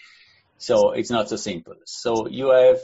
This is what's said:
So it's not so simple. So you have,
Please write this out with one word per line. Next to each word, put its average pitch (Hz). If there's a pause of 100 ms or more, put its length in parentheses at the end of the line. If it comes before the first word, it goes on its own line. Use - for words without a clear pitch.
(580)
So 104
it's 117
not 113
so 110
simple. 95 (100)
So 113
you 131
have, 127